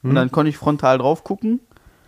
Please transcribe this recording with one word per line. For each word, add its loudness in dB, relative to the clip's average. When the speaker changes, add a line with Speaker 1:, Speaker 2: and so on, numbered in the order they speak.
Speaker 1:
und -2
Speaker 2:
Hm. 2
Speaker 1:
dann 0
konnte 0
ich -4
frontal 2
drauf -2
gucken. -4